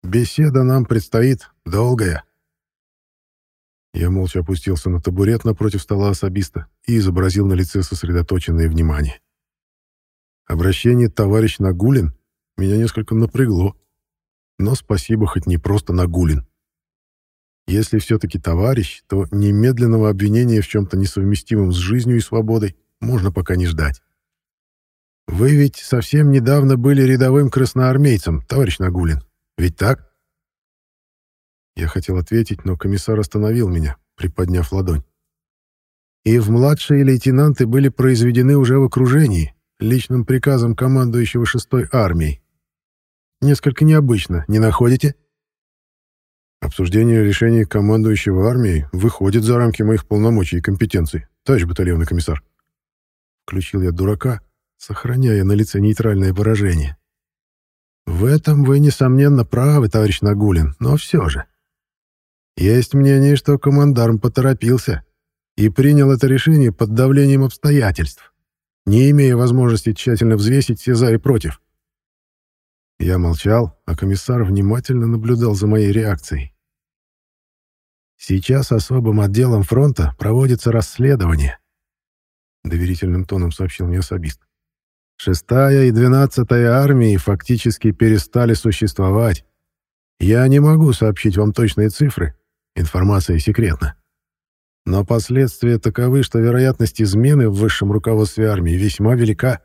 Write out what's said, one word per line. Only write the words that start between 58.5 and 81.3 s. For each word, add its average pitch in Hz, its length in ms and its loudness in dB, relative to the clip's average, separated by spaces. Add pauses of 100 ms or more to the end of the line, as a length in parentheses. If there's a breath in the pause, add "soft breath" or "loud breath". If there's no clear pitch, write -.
вы, 139 160 4
несомненно, 139 680 4
правы, 135 440 2
товарищ 107 320 0
Нагулин, 101 580 0
но 131 180 0
все 120 320 -2
же. 67 160 -8 (1120)
Есть 113 360 2
мнение, 139 420 4
что 139 240 0
командарм 135 600 2
поторопился 120 840 -2 (520)
и 104 120 4
принял 139 420 4
это 131 160 2
решение 135 440 4
под 110 220 -4
давлением 135 500 2
обстоятельств, 123 880 -2 (520)
не 117 260 4
имея 135 240 4
возможности 120 580 0
тщательно 117 420 0
взвесить 117 440 0
все 127 160 -2
«за» 117 180 2
и 113 40 2
«против». 104 440 -2 (1400)
Я 90 180 0
молчал, 90 680 0
а 85 100 -6
комиссар 98 480 -2
внимательно 107 600 -2
наблюдал 113 480 0
за 104 140 -2
моей 104 240 2
реакцией. 95 640 -4 (1600)
«Сейчас 127 540 -2
особым 113 480 0
отделом 107 440 0
фронта 117 540 0
проводится 120 540 0
расследование», 92 880 0 (1040)